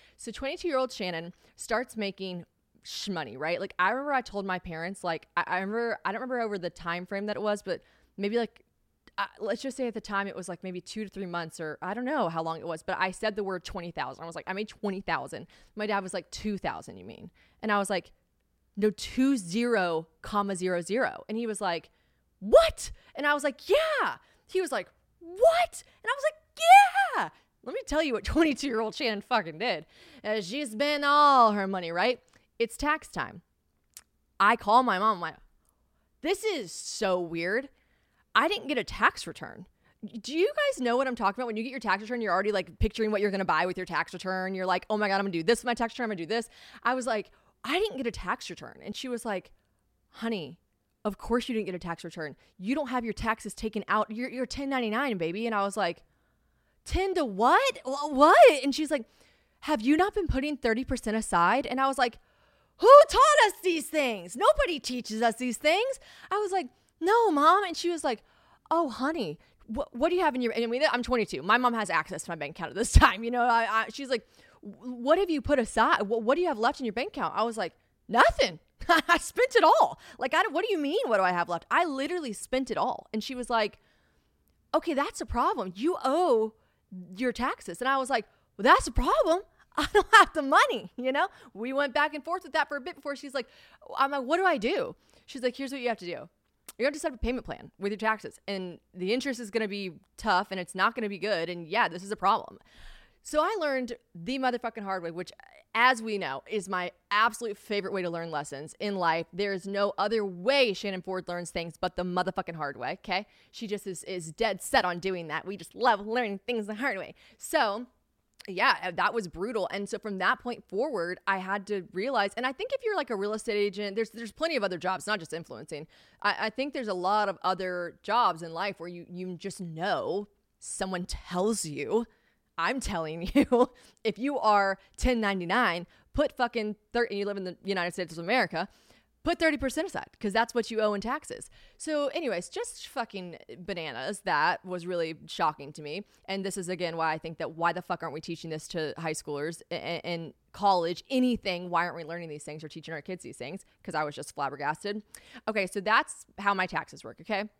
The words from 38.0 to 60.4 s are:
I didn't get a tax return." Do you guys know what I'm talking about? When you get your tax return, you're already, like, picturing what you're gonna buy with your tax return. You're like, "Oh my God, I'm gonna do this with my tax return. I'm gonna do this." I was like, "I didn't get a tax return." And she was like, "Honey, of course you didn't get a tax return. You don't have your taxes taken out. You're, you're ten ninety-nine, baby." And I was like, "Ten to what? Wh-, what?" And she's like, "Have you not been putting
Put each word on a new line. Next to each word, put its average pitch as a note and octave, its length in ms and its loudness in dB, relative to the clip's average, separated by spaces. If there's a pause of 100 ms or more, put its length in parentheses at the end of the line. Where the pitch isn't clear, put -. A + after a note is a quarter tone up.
I C4 140 4
didn't F4+ 200 -6
get C#4+ 80 -2
a G#3+ 80 -2
tax - 420 0
return." - 380 -14 (560)
Do C4 140 -8
you G4 200 2
guys C#5+ 280 0
know A#3+ 160 2
what C4 100 0
I'm B3 80 -4
talking G3+ 240 0
about? B3+ 60 -4
When A3 100 -6
you A3+ 60 -4
get B3+ 80 -8
your B3+ 100 -8
tax G3 220 0
return, A#3+ 180 -6
you're G3+ 120 0
already, G3+ 200 2
like, F#3 260 -2
picturing G#3+ 320 0
what G3+ 120 0
you're G#3 80 4
gonna F#3+ 160 -2
buy E3 180 4
with F#3 140 -2
your F3+ 80 -6
tax E3 260 -2
return. F#3 420 -4
You're F#3 120 -4
like, F#3 240 0
"Oh G#3+ 80 0
my G#3 100 0
God, G3 60 0
I'm G3 80 2
gonna G3 80 -2
do E3 120 -2
this A#3 180 2
with - 40 -10
my A#3+ 100 0
tax A#3 200 -4
return. B3 100 -6
I'm A3 60 -4
gonna G3+ 80 -6
do E3 80 -8
this." A3+ 240 -4 (320)
I B3 100 2
was B3+ 140 -2
like, A3 240 -4 (340)
"I D4+ 140 0
didn't G#4 180 -2
get C4 100 -4
a A3+ 60 -4
tax - 380 -6
return." - 340 -14
And G#3 100 -10
she C4 140 -10
was A#3+ 160 -6
like, G3 280 -6 (580)
"Honey, F#3 480 -6 (460)
of G3+ 140 -4
course A#3+ 320 -2
you A#3 40 -2
didn't G#3+ 120 -2
get F3+ 80 -6
a F3 40 -6
tax E3+ 240 -8
return. D#3 320 -10 (240)
You G3+ 160 -2
don't C#4+ 140 -2
have B3 160 -2
your A3 80 -4
taxes A3 400 -4
taken G#3+ 360 -6
out. G#3+ 220 2
You're, A#3+ 200 -6
you're B3+ 160 -6
ten C4+ 240 -6
ninety-nine, A#3+ 480 0
baby." E3+ 260 -2
And A3+ 100 -2
I G3+ 80 0
was G3 140 -2
like, F3 260 -2 (840)
"Ten F#4+ 280 0
to D#4+ 120 0
what? C4+ 580 4
Wh-, C#4 260 -4
what?" D#4 520 10
And C4+ 120 0
she's D4+ 160 -4
like, C#4 140 -2 (560)
"Have D4 220 0
you C#4+ 160 4
not G4 160 2
been G4 120 0
putting C#4 300 -2